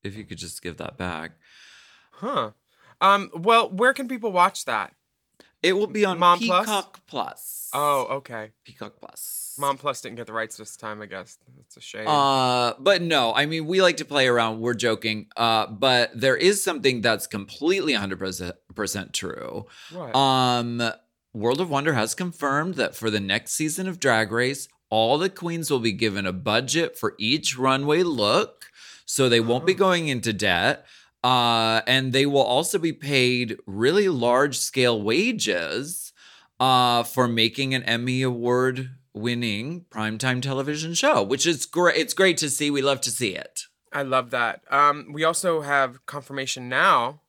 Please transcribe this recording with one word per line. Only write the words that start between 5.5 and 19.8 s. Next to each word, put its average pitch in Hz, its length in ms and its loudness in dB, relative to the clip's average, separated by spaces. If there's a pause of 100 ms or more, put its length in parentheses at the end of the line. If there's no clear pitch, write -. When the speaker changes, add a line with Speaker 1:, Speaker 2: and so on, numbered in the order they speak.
Speaker 1:
It 180 120 4
will 208 120 0
be 208 200 0
on 185 120 -2
Speaker 2:
Mom 175 200 6
Plus? 196 280 2
Speaker 1:
Peacock 202 400 -4
Plus. - 680 -8
Speaker 2:
Oh, 143 320 2 (100)
okay. 113 360 -12 (120)
Speaker 1:
Peacock - 340 -16
Plus. - 600 -14
Speaker 2:
Mom 139 180 0
Plus 135 240 -6
didn't 117 160 -14
get 117 100 -12
the 110 60 -16
rights 110 240 -6
this 107 180 -18
time, 107 280 -12
I 104 40 -14
guess. 92 300 -14 (220)
That's - 180 -20
a - 60 -20
shame. 110 260 -10
Speaker 1:
Uh, 131 680 2
but 175 240 4
no, 139 320 2
I 139 100 2
mean, 156 220 -4
we 190 160 2
like 175 160 4
to 151 80 -8
play 135 200 4
around. 113 340 2
We're 120 120 0
joking. 110 540 -2 (100)
Uh, 113 300 2
but 120 520 2
there 131 180 4
is 196 280 2
something 131 380 0
that's 110 240 2
completely 147 680 -2
hundred 98 260 -4 (560)
percent 101 380 -6
true. - 540 -8 (260)